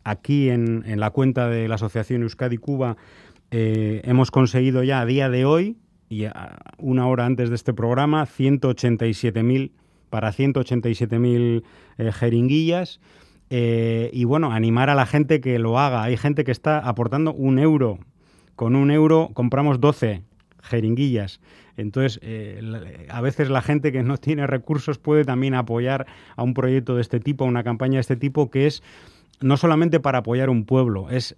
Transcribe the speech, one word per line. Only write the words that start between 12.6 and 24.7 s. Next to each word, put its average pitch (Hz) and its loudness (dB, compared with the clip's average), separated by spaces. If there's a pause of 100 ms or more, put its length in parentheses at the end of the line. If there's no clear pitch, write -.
Eh, 117 0
y 123 -2
bueno, 143 0
animar 113 2
a 147 4
la 131 4
gente 147 2
que 123 -2
lo 113 0
haga. 127 0
Hay 120 0
gente 147 -2
que 127 -2
está 151 0
aportando 123 -2
un 131 0
euro. 135 2 (580)
Con 117 0
un 139 4
euro 156 4
compramos 135 0
doce 117 0 (400)
jeringuillas. 117 -2 (360)
Entonces, 110 -4
eh, 107 -12
la, 110 -10 (260)
a 120 -8
veces 135 0
la 135 0
gente 147 0
que 127 -2
no 131 -2
tiene 147 -2
recursos 135 -4